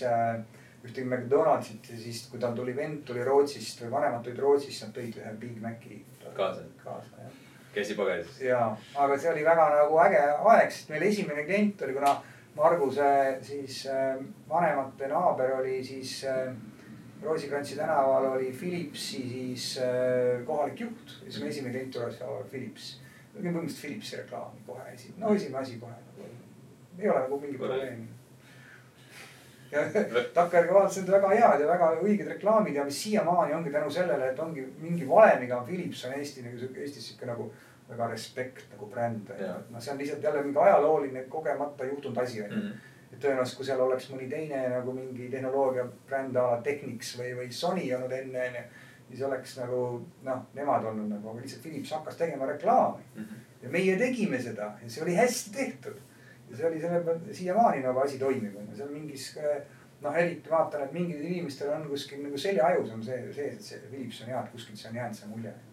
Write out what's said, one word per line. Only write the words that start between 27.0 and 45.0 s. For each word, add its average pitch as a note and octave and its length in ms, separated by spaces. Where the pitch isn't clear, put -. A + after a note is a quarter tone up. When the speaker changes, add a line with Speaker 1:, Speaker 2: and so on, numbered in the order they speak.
Speaker 1:
ole - 120
nagu C#3+ 200
mingit C#3 180
Speaker 2:
Korralik. - 220
Speaker 1:
probleemi. A2+ 280
Ja D3 80
<laughs> - 260
takkajärgi F3 400
vaatasin, F#3+ 300
et F3+ 60
väga G3 200
head G3+ 320
ja D3+ 60
väga F3 260
õiged F#3 340
reklaamid F#3+ 480
ja C#3 80
mis C#3+ 180
siiamaani E3 540
ongi E3+ 160
tänu C#3 180
sellele, D#3 380
et C3 100
ongi D#3 280
mingi E3 300
valemiga C3+ 540
on - 40
Philips E3+ 380
on B2+ 80
Eesti C#3 320
nagu A#2+ 160
sihuke, B2+ 240
Eestis C#3 240
sihuke - 180
nagu A#2 200
väga A#2+ 240
respekt - 600
nagu G#2 160
bränd, A2+ 440
on G#2 100
ju. G2 60
Speaker 2:
Jaa. F#2 100
Speaker 1:
Et - 160
noh, A#2 80
see C#3+ 140
on C3+ 40
lihtsalt C#3+ 240
jälle D3 220
mingi C#3+ 160
ajalooline D3 640
kogemata C3+ 640
juhtunud C3+ 320
asi, A2+ 220
on G2+ 80
ju. G#2 60
Speaker 2:
Mhm. G2+ 320
Speaker 1:
Et A#2+ 100
tõenäoliselt, C3 360
kui C3 100
seal C3 140
oleks B2+ 280
mõni C3 200
teine D3 400
nagu B2+ 240
mingi B2+ 360